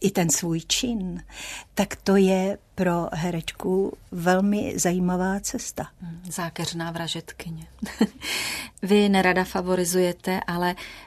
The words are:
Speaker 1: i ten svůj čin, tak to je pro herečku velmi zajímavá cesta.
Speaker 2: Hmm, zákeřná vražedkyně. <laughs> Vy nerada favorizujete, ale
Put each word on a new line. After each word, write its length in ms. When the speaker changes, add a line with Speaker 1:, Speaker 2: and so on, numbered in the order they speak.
Speaker 1:
i 100
ten 200
svůj 300
čin, 640
tak 220
to 200
je 420
pro 380
herečku 800
velmi 640
zajímavá 640
cesta. 480
Speaker 2:
Hmm, 200
zákeřná 600
vražedkyně. 760
<laughs> 600
Vy 260
nerada 360
favorizujete, 1040
ale 280